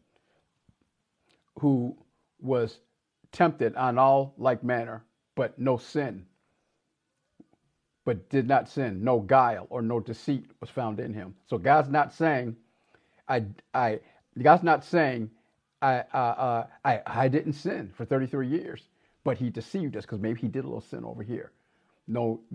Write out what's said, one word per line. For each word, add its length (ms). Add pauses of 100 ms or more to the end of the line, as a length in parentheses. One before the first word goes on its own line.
(1600)
who 380 (440)
was 380 (540)
tempted 440
on 220
all 380
like 260
manner, 420 (300)
but 240
no 180
sin, 500 (1800)
but 240
did 180
not 220
sin, 340
no 180
guile 500
or 120
no 180
deceit 500 (100)
was 80
found 320
in 140
him. 200 (140)
So 100
God's 300
not 240
saying, 440 (720)
I, 160 (280)
I, 280 (400)
God's 240
not 200
saying, 460 (500)
I, 200 (120)
uh, 40
uh, 500 (180)
I, 220
I 220
didn't 260
sin 400
for 100
thirty-three 440
years, 400 (360)
but 120
he 140
deceived 460
us 100
'cause 120
maybe 220
he 80
did 160
a 20
little 140
sin 240
over 180
here. 300 (560)
No 320 (140)